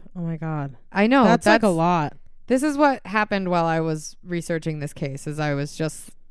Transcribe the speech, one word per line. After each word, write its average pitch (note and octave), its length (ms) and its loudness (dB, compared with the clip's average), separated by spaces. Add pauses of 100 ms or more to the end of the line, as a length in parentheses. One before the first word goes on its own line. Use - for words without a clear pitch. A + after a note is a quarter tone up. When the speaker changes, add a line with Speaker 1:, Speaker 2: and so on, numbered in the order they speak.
(160)
Speaker 1:
Oh F3+ 60 -10
my E3 140 -6
God. D3+ 400 -8 (160)
Speaker 2:
I G3+ 160 2
know, C4 160 6
Speaker 1:
That's, A3+ 240 6
like, A3 160 6
a A3+ 40 4
Speaker 2:
that's F3+ 80 2
Speaker 1:
lot. E3 420 0 (300)
Speaker 2:
This B3 140 2
is C#4+ 160 -2
what C#4 300 2
happened G3+ 420 -2
while E3+ 160 2
I E3 140 0
was D#3+ 420 -6
researching E3 580 -6
this D3 120 -8
case, C#3 340 -8
is D3+ 140 -8
I D3+ 140 -2
was C#3+ 240 -6
just - 320 -6 (220)